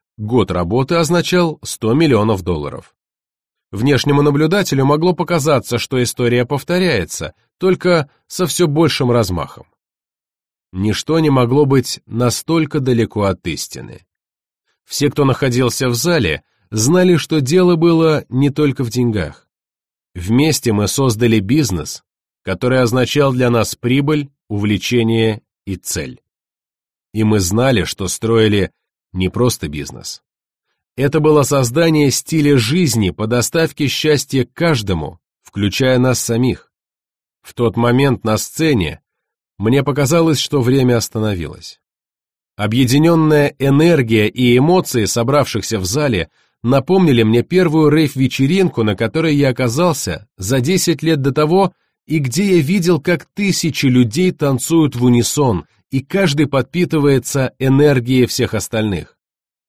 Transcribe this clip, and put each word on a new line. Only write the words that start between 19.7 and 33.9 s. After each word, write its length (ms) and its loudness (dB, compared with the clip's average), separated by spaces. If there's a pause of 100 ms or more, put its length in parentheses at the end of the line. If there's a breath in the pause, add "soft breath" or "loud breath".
Вместе 580 0
мы 160 0
создали 520 0
бизнес, 640 -4 (400)
который 380 -2
означал 520 0
для 160 0
нас 260 -2
прибыль, 540 -2 (180)
увлечение 920 -2 (240)
и 100 -6
цель. 460 -10 (920)
И 100 -2
мы 160 2
знали, 440 0
что 240 -8
строили 640 0 (400)
не 180 -2
просто 380 -2
бизнес. 540 -12 (720)
Это 240 0
было 220 4
создание 680 2
стиля 460 2
жизни 520 0
по 180 -6
доставке 600 -2
счастья 640 0